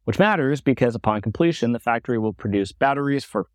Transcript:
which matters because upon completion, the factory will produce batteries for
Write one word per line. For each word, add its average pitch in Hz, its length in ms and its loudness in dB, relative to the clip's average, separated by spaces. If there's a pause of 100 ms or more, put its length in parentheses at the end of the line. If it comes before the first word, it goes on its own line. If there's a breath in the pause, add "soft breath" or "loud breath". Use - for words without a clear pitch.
which - 140 -2
matters 151 420 2
because 123 340 0
upon 107 260 -2
completion, 120 520 0
the 117 80 -4
factory 117 380 -2
will 110 140 -2
produce 101 380 -2
batteries 139 540 0
for 98 300 -6